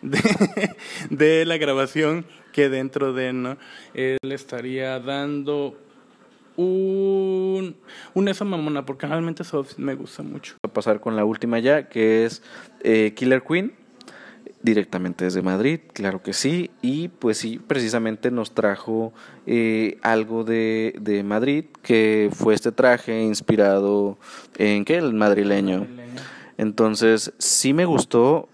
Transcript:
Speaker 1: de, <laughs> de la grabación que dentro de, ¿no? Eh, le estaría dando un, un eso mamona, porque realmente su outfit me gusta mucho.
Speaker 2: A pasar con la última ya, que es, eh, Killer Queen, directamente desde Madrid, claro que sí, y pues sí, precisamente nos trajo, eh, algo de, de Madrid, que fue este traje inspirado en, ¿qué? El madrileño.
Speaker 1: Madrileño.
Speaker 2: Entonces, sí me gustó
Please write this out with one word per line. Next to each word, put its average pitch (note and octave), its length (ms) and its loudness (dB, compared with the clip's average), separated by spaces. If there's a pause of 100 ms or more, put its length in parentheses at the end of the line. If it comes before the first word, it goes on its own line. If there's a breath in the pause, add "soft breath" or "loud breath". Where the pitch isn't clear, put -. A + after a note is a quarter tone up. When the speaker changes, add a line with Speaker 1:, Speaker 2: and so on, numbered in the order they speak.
Speaker 1:
de, C3+ 180 -2
<laughs> - 880 -2
de D#3 360 4
la E3 120 -2
grabación D3+ 680 -2 (260 loud breath)
que C#3+ 180 4
dentro C3 440 -2
de, B2+ 200 -4
¿no? B2+ 240 -6 (360 loud breath)
Eh, C3 280 -2
le C3+ 140 -8
estaría C3 640 -8
dando C#3+ 800 -4 (800)
un, F#3+ 1200 0 (380 loud breath)
un G3 140 2
eso G3 180 -2
mamona, D3+ 400 -4
porque C3+ 220 -8
realmente E3 360 -4
su - 140 -6
outfit C3+ 220 -8
me C#3 160 -4
gusta - 280 -14
mucho. - 400 -14
Speaker 2:
A - 40 -6
pasar G#2 320 0
con A2+ 160 -4
la G#2+ 100 2
última A#2 340 -2
ya, C#3 300 2
que A2 360 4
es, A2+ 160 -6 (400 loud breath)
eh, A2 340 4
Killer B2+ 280 2
Queen, F#3 300 -2 (880 loud breath)
directamente F#2 640 0
desde F2+ 160 0
Madrid, G#2 380 0 (140)
claro F#2+ 280 -4
que G2 120 -8
sí, - 380 -2 (100)
y C#3 280 -2
pues A2 280 -2
sí, A2+ 280 -8
precisamente A#2 680 -2
nos A#2 220 -6
trajo, A2 600 -2 (320 loud breath)
eh, A2+ 580 0
algo A2+ 400 0
de, A2 580 -2
de G#2 220 0
Madrid, B2+ 420 0 (160)
que A2 520 4
fue A2 200 2
este A2 180 0
traje A#2 520 2
inspirado G2+ 960 2 (400 loud breath)
en, G#2 280 2
¿qué? D#3+ 120 2
El D3+ 160 -2
madrileño. G2+ 680 2
Speaker 1:
Madrileño. - 420 -12 (360 loud breath)
Speaker 2:
Entonces, A2 800 2
sí - 340 0
me F3 120 2
gustó C#3 680 2